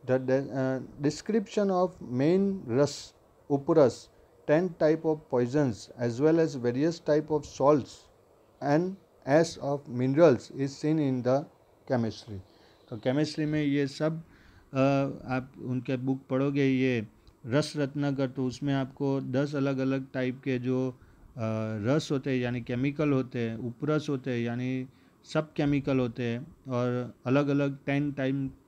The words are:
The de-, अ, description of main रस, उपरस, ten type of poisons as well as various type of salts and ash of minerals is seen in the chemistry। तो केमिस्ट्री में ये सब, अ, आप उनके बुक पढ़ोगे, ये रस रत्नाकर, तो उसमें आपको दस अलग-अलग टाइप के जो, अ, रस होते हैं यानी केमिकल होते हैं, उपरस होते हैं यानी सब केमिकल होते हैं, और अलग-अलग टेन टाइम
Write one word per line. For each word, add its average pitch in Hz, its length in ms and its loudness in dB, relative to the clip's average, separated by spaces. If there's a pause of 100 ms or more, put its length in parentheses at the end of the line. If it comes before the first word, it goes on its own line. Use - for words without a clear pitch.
The 131 140 2 (100)
de-, 135 200 0
अ, 131 280 -2 (240)
description 202 680 0
of 180 200 2 (300)
main 190 480 2
रस, 139 460 0 (360)
उपरस, 143 580 4 (420)
ten 175 180 4 (140)
type 160 240 4
of 156 120 0 (160)
poisons 123 420 2 (260)
as 120 180 -2
well 160 260 6
as 143 100 -6
various 131 440 0
type 151 280 2
of 151 140 -2
salts 143 500 2 (720)
and 160 260 2 (380)
ash 165 300 4
of 139 220 -4 (220)
minerals 139 480 6
is 135 200 -4
seen 151 260 -2
in 131 260 0
the 131 220 2 (480)
chemistry। 110 480 -4 (500)
तो 120 60 -10
केमिस्ट्री 151 500 0
में 151 180 0
ये 143 220 2
सब, 160 360 -4 (520)
अ, 135 40 0 (500)
आप 127 240 -4 (100)
उनके 127 340 -4
बुक 131 240 -2 (100)
पढ़ोगे, 139 360 0
ये 127 400 2 (400)
रस 147 300 0
रत्नाकर, 139 540 -2
तो 131 160 -4
उसमें 139 280 -2
आपको 135 460 -2
दस 135 340 -2
अलग-अलग 135 580 0
टाइप 127 320 -2
के 131 140 0
जो, 127 320 0
अ, 123 60 -16 (840)
रस 139 320 0
होते 139 180 -2
हैं 131 80 0
यानी 123 220 -2
केमिकल 143 520 0
होते 131 260 -2
हैं, 113 180 -2
उपरस 143 520 -4
होते 135 220 -4
हैं 120 80 -2
यानी 127 500 -4 (460)
सब 156 180 -2
केमिकल 143 460 0
होते 123 240 -2
हैं, 120 340 -6 (120)
और 123 460 -2 (120)
अलग-अलग 139 600 2
टेन 143 260 -2
टाइम 135 380 -2 (180)